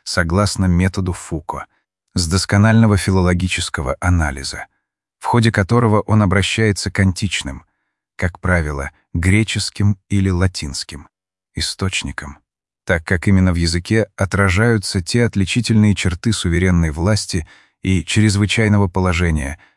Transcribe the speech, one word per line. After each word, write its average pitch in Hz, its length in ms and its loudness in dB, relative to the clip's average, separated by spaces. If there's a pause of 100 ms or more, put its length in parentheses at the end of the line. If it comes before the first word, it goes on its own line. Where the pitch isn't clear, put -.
согласно 92 600 -2
методу 92 480 0
Фуко, - 540 -10 (480)
с 90 120 0
досконального 104 680 4
филологического 90 1040 -2
анализа, 76 680 -2 (520)
в - 80 -12
ходе 117 260 2
которого 107 480 2
он 107 220 2
обращается 98 680 0
к - 80 -6
античным, 92 680 -2 (500)
как - 240 -6
правило, 73 500 -2 (220)
греческим 101 840 0 (100)
или 95 220 0
латинским, 82 800 -4 (460)
источникам, - 840 -6 (480)
так 85 180 0
как 92 240 0
именно 92 240 4
в 82 40 0
языке 85 600 0
отражаются 98 840 0
те 120 240 0
отличительные 107 680 2
черты 92 380 -2
суверенной 87 580 0
власти 85 560 -2 (360)
и 92 200 0
чрезвычайного 104 840 2
положения, 85 720 -2 (180)